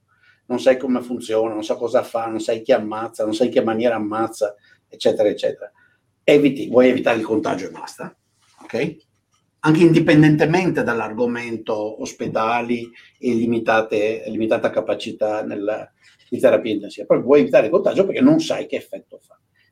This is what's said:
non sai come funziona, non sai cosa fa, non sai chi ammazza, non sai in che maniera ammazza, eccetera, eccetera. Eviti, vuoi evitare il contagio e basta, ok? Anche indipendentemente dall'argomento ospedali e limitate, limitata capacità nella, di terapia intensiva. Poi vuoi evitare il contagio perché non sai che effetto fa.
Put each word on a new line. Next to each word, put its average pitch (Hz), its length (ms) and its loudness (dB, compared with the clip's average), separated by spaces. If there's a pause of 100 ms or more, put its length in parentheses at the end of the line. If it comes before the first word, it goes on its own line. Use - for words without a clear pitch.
(520)
non 120 80 -4
sai 131 160 4
come 127 240 -2
funziona, 113 540 -4
non 107 100 -6
sai 113 140 -4
cosa 117 240 0
fa, 113 240 -6
non 110 120 -6
sai 113 220 -4
chi 131 120 0
ammazza, 110 520 -4
non 110 100 -4
sai 120 120 0
in 113 60 -4
che 127 100 2
maniera 113 320 0
ammazza, 107 600 -4 (320)
eccetera, - 420 0
eccetera. - 440 -4 (500)
Eviti, 139 460 4
vuoi 123 220 6
evitare 123 280 0
il 110 60 -4
contagio 98 420 -2
e - 40 -12
basta, - 440 -16 (480)
ok? 147 340 -6 (640)
Anche 156 200 4
indipendentemente 156 1000 4
dall'argomento 113 1200 -6
ospedali 117 880 -4 (280)
e 123 140 -2
limitate, 113 920 0
limitata 110 440 -2
capacità 107 720 -4
nella, 107 480 -6 (380)
di 120 100 -6
terapia 113 340 4
intensiva. - 340 -8
Poi 151 160 2
vuoi 139 180 6
evitare 139 260 4
il - 60 -2
contagio 196 320 2
perché 143 160 -4
non 147 180 6
sai - 280 -4
che 135 100 -8
effetto - 460 -14
fa. - 160 -20 (340)